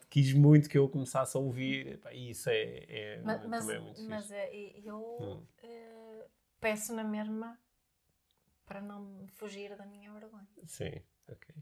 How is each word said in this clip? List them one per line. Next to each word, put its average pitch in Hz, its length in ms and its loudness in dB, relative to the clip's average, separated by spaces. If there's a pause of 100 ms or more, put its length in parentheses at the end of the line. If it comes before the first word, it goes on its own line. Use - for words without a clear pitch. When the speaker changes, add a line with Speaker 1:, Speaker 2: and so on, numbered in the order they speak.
Speaker 1:
quis 135 240 6
muito 147 380 12
que 143 80 4
eu 139 100 6
começasse 131 480 -2
a 135 40 2
ouvir." 131 520 -2
Epá, 120 220 -14
e 123 160 -12
isso - 180 -6
é, 117 400 0
é 107 340 -10
Speaker 2:
Ma-, 220 120 -2
Speaker 1:
muito, 220 160 -8
Speaker 2:
mas, 233 100 -4
Speaker 1:
também 220 160 -4
é 214 40 -8
muito - 160 -14
fixe. 220 120 -12
Speaker 2:
mas 208 240 -10
é, 202 200 -6
e, 208 340 -14
eu, 214 120 -10 (220)
Speaker 1:
Hum. 170 220 -10 (200)
Speaker 2:
eh, 226 640 -18 (340)
peço 214 360 -2
na 220 100 -4
mesma 214 520 -6 (1080)
para 196 160 -12
não 202 200 -12
me 196 280 -16
fugir 202 480 -12
da 196 100 -16
minha 202 260 -20
vergonha. 214 340 -18 (180)
Speaker 1:
Sim, - 280 -8 (380)
ok. - 320 -20